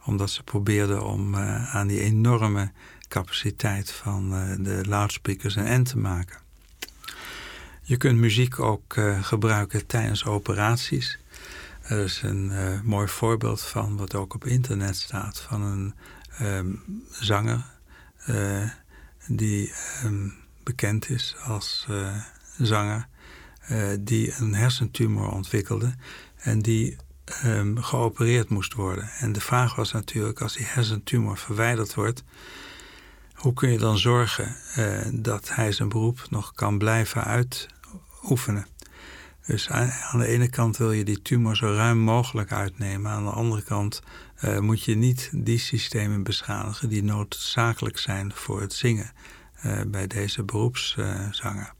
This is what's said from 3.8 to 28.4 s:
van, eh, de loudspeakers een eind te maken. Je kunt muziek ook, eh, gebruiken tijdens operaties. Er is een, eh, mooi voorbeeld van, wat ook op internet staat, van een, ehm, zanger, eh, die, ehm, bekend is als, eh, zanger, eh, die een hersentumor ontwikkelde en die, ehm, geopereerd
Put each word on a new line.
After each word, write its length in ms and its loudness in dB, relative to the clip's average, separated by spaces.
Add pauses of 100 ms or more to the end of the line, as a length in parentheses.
van, 440 -4
eh, 240 -2
de 300 -2
loudspeakers 680 0
een 100 0
eind 220 6
te 100 -2
maken. 400 -2 (1400)
Je 140 2
kunt 220 6
muziek 400 4
ook, 380 0
eh, 260 2
gebruiken 640 2
tijdens 380 0
operaties. 920 0 (640)
Er 160 -2
is 240 -2
een, 280 0
eh, 300 -2
mooi 280 2
voorbeeld 520 0
van, 360 -4
wat 180 -6
ook 200 -6
op 100 -8
internet 520 2
staat, 440 -6
van 220 -4
een, 320 -4 (440)
ehm, 340 -2 (380)
zanger, 540 0 (600)
eh, 440 0 (580)
die, 460 0 (300)
ehm, 260 -2 (340)
bekend 480 0
is 340 -4
als, 440 -4
eh, 280 -2 (420)
zanger, 480 2 (540)
eh, 280 -2 (120)
die 380 0
een 160 2
hersentumor 760 2
ontwikkelde 640 0 (420)
en 260 0
die, 340 2 (280)
ehm, 520 0
geopereerd 720 2